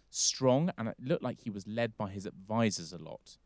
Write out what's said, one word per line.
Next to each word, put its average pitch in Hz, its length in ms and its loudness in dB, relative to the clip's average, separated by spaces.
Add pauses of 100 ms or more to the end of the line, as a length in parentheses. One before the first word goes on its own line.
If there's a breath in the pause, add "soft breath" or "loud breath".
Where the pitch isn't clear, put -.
(100)
strong, 131 680 4
and 113 120 -4
it - 120 -8
looked 135 220 0
like 120 200 -4
he 117 80 -6
was 98 160 -6
led 113 300 0
by 101 140 -4
his 98 160 -6
advisors 98 640 0
a 87 60 -10
lot. 78 480 -14